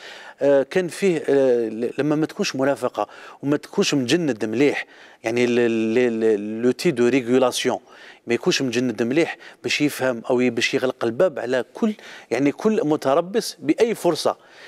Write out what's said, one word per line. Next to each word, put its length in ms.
آه، 220
كان 240
فيه، 420
آه، 400
ل-، 280
لما 180
ما 100
تكونش 300
مرافقة 520
وما 140
تكونش 360
مجند 520
مليح، 400
يعني 220
ال-، 140
ال-، 640
ال-، 380
لوتي 300
دو 160
ريغولاسيون 720
ما 60
يكونش 280
مجند 420
مليح 340
باش 180
يفهم 480
أو 120
ي-، 80
باش 240
يغلق 320
الباب 340
على 340
كل، 200
يعني 200
كل 320
متربص 760
بأي 360
فرصة. 420